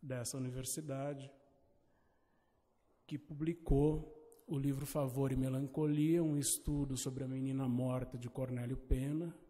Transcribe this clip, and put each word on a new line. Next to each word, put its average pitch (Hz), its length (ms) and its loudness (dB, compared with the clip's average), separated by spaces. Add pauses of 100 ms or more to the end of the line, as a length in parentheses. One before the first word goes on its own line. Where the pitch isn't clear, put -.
dessa 127 360 -6
universidade, 135 920 -6 (1800)
que 147 100 -6
publicou 156 1300 0
o 151 120 -2
livro 139 280 0
Favor 135 460 0
e 131 60 2
Melancolia, 147 840 2
um 156 160 2
estudo 139 600 0
sobre 131 260 -4
a 131 40 -4
menina 131 380 0
morta 127 520 0
de 120 120 -8
Cornélio 123 460 -4
Pena 151 580 0 (160)